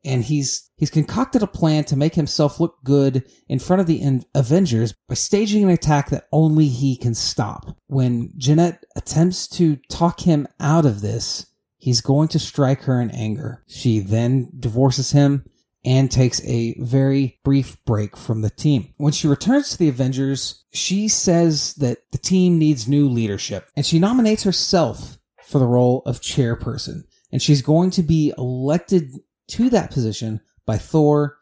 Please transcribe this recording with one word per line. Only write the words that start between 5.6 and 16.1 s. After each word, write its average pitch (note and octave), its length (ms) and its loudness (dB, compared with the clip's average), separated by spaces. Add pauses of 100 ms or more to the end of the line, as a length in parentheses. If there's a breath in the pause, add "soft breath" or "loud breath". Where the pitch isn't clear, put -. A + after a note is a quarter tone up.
an F#3+ 80 4
attack D3+ 400 0
that C3+ 220 -6
only D#3 340 4
he B2+ 300 -2
can A#2 180 -4
stop. - 640 -8 (100)
When B2 500 -2
Jeanette D#3 480 2 (120)
attempts F3 540 -2
to D#3 260 2 (120)
talk - 300 -2
him D3+ 300 0 (100)
out D#3+ 280 2
of G2+ 160 0
this, - 440 -6 (300)
he's B2+ 240 0
going C#3+ 280 2
to D#3 120 0
strike C#3 420 -2
her B2+ 180 0
in A2+ 120 -4
anger. A#2 560 -6
She A2 320 0
then A#2+ 580 0
divorces B2+ 540 0
him C#3+ 320 4 (400)
and C3 260 2